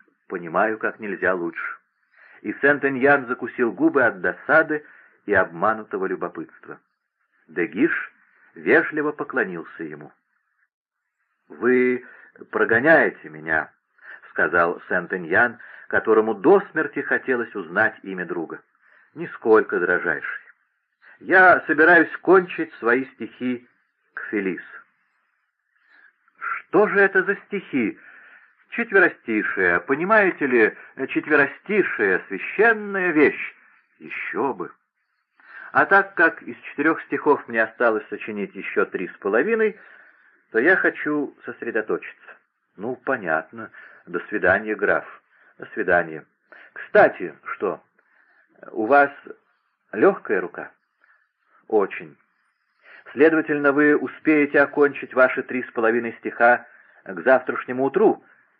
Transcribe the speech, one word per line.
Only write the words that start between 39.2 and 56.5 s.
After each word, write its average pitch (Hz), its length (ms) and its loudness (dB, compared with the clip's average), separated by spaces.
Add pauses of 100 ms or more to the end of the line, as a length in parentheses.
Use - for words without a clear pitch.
то 110 80 0
я 170 160 4
хочу 151 600 -2 (100)
сосредоточиться". - 840 -8 (440)
Ну, 120 200 -8
понятно. 107 760 -6 (340)
"До 87 220 -8
свидания, 104 480 0
граф. 92 300 0 (520)
До - 100 -18
свидания. 85 580 -2 (480)
Кстати, 113 640 2 (180)
что, 90 280 -6 (880)
у 107 140 -4
вас 139 260 4 (800)
легкая 110 500 2
рука?" 82 300 -12 (960)
"Очень. 92 480 -2 (960)
Следовательно, 147 600 2
вы 147 260 4
успеете 147 640 0
окончить 143 520 0
ваши 127 280 2
три 123 220 -6
с - 80 -14
половиной 113 480 -2
стиха 117 480 2 (360)